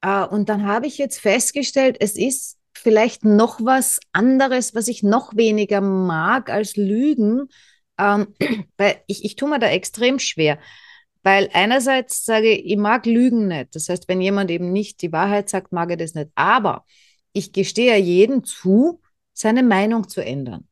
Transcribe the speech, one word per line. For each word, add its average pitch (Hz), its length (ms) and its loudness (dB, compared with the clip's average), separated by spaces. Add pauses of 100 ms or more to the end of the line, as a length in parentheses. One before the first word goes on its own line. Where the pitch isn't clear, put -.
Äh, 190 240 -2
und 202 240 -4
dann 208 180 -2
habe 233 200 -2
ich 269 100 -10
jetzt - 240 -6
festgestellt, 254 800 0
es 214 160 -2
ist - 400 -4 (160)
vielleicht 220 500 2
noch 220 400 4
was 262 380 0 (100)
anderes, 254 640 2
was 226 140 -4
ich 240 140 -6
noch 214 340 0
weniger 214 420 2
mag 190 680 -2
als 202 260 -4
Lügen. 233 720 0 (500)
Ähm, 202 440 0
<clears throat> 226 260 -4 (100)
weil 202 200 0 (100)
ich, - 160 -10
ich 208 140 -8
tue 277 120 -4
mir 294 100 -2
da 226 100 0
extrem 240 500 -2
schwer. 151 400 -2 (600)
Weil 196 300 2
einerseits 254 720 0
sage 220 260 2
ich, - 220 0
ich 208 60 0
mag 208 280 0
Lügen 233 440 2
nicht. 151 260 -8
Das 160 140 -10
heißt, 180 180 -6
wenn 185 140 -2
jemand 196 300 -2
eben 175 200 -4
nicht 202 300 -6
die 170 100 -6
Wahrheit 202 380 -2
sagt, 185 240 -6
mag 175 180 -4
ich 170 60 -4
das 165 160 -8
nicht. 151 220 -8
Aber 202 500 0 (480)
ich - 180 -6
gestehe 214 460 2
jedem 196 480 2
zu, 254 560 0 (320)
seine 226 280 0
Meinung 214 460 2
zu - 160 -8
ändern. 127 480 -8